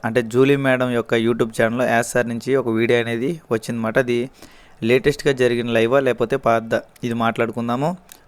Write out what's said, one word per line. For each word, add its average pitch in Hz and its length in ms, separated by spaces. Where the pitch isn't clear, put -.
అంటే 117 160
జూలీ 127 340
మేడం 127 360
యొక్క 120 220
YouTube 117 480
ఛానల్లో 117 240
యాసర్ 117 420
నుంచి 120 280
ఒక 123 140
వీడియో 117 300
అనేది 117 420
వచ్చిందన్నమాట. 113 480
అది 120 300
లేటెస్ట్గా 131 500
జరిగిన 120 260
లైవా 117 300
లేకపోతే 123 380
పాతదా? 113 440
ఇది 120 100
మాట్లాడుకుందాము. 117 840